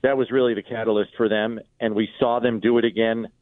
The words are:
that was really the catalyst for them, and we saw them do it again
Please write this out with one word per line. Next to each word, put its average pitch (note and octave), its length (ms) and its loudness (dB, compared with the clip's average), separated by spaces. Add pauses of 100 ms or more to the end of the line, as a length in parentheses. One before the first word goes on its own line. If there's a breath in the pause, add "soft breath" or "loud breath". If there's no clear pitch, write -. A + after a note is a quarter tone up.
that C3+ 160 2
was B2+ 140 0
really B2 220 2
the G#2 100 -4
catalyst A2 520 -2
for A2+ 140 2
them, A2 300 -2 (200)
and G#2+ 160 -2
we G#2+ 140 -2 (100)
saw A#2+ 200 2
them A#2 200 0
do A#2 180 2
it A2+ 80 2
again A2+ 420 -2 (140)